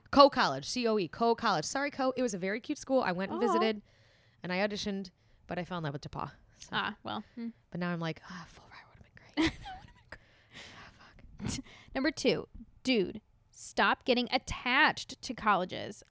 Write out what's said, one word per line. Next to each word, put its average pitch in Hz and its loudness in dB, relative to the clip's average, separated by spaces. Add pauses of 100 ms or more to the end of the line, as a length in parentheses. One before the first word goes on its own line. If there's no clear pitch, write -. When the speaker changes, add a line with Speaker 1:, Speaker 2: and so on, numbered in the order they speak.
(120)
Speaker 1:
Coe 285 10
College, 156 0
C 247 -2
O 214 2
E, 175 0
Coe 233 2
College. 202 0
Sorry, 277 -2
Coe. 262 -2
It 262 0
was 233 0
a - -4
very 190 -4
cute 294 -6
school. 262 2
I 185 0
went 185 -4
and 339 -2
Speaker 2:
Aw. - 4
Speaker 1:
visited. 220 2 (640)
And 175 -4
I 180 0
auditioned, 196 -2 (360)
but - -8
I 180 -2
fell 180 -8
in 165 -4
love 147 -4
with 147 -10
DePauw, - -8 (300)
so. - -18
Speaker 2:
Ah, 202 -4
well, 214 -6 (120)
hmm. 233 -8 (240)
Speaker 1:
But 170 -8
now 175 -2
I'm 170 -4
like, 160 -6
"Ah, 180 -14
full - -20
ride - -20
would've - -20
been 311 4
great." 320 2
Speaker 2:
<laughs> - -16 (1160)
Speaker 1:
Ah, - -12
fuck. - -4 (140)
Speaker 2:
<laughs> - -12
Number 269 2
two, - 2 (360)
dude, 214 2 (300)
stop - 0
getting 240 2
attached - 0
to - -8
colleges. 185 0